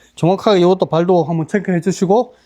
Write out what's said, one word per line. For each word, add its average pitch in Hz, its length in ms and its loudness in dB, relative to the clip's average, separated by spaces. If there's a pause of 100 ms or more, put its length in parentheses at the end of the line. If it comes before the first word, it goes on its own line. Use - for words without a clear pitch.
(160)
정확하게 190 460 2
이것도 180 260 2
발도 175 360 0
한번 160 240 -4
체크해 185 340 -2
주시고, 196 520 -2 (120)